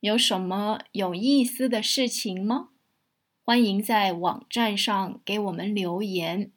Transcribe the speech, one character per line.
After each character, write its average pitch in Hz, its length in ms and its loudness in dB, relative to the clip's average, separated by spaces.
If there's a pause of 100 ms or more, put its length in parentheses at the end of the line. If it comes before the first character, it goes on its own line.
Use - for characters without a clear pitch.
有 214 180 2
什 214 220 2
么 202 400 -2 (100)
有 185 240 -2
意 254 300 4
思 247 240 -2
的 226 120 0
事 247 280 0
情 190 340 -4
吗？ 247 280 -2 (760)
欢 240 180 4
迎 202 180 2
在 208 340 2
网 170 360 -2
站 220 260 0
上 196 480 -2
给 208 140 -4
我 202 140 -2
们 180 200 -4
留 190 300 -2
言。 185 540 -2